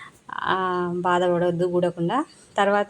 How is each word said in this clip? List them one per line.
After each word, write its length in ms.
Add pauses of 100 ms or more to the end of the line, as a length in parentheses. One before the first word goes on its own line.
(320)
ఆ, 640
బాధపడవద్దు 680
ఊడకుండా. 600 (320)
తర్వాత 340